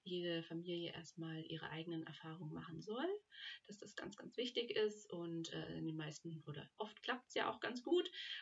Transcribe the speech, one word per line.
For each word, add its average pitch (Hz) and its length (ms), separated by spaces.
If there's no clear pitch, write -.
jede 175 400
Familie 170 480
erstmal 160 540
ihre 160 240
eigenen 165 340
Erfahrungen 160 500
machen 165 280
soll, 226 260
dass 208 120
das - 180
ganz, - 200
ganz - 220
wichtig 240 340
ist. 214 380
Und, 170 440
äh, 160 240
in 160 80
den 160 120
meisten 156 480
oder - 220
oft - 260
klappt's - 320
ja - 140
auch - 100
ganz 247 240
gut, 349 260